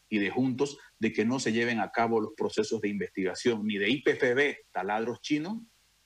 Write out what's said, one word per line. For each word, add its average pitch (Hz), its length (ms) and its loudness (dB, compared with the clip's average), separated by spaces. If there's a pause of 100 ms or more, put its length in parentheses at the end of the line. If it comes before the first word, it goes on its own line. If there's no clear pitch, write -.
y 107 100 0
de 98 120 0
Juntos, 131 460 0 (220)
de 110 140 0
que 107 120 0
no 123 140 0
se 120 140 -2
lleven 117 280 0
a 92 100 -2
cabo 117 300 2
los 107 160 -4
procesos 107 440 0
de 104 80 0
investigación, 101 800 -2
ni 101 120 -2
de 101 120 0
I 143 120 0
P 147 100 4
F 127 220 2
B, 135 240 2 (140)
taladros 107 480 -2
chinos, 160 380 -2 (480)